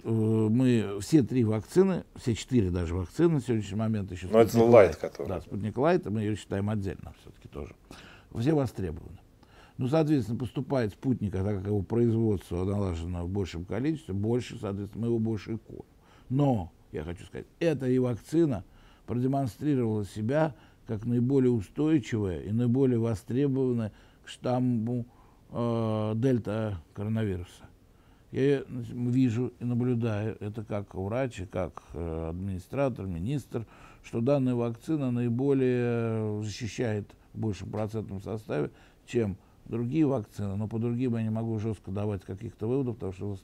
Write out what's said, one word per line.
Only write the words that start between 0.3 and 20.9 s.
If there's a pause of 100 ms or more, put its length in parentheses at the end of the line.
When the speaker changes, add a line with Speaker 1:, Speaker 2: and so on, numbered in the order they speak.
Speaker 1:
все
три
вакцины, (100)
все
четыре
даже
вакцины
на
сегодняшний
момент
еще
Speaker 2:
Но
это
Speaker 1:
Спутник
Speaker 2:
Лайт,
Speaker 1:
Лайт.
Speaker 2:
который.
Speaker 1:
Да,
Спутник
Лайт,
мы
ее
считаем
отдельно
все-таки
тоже. (640)
Все
востребованы. (600)
Ну,
соответственно,
поступает
Спутник,
а
так
как
его
производство
налажено
в
большем
количестве,
больше,
соответственно,
мы
его
больше
и
колем. (420)
Но, (220)
я
хочу
сказать, (120)
эта
и
вакцина (420)
продемонстрировала
себя (320)
как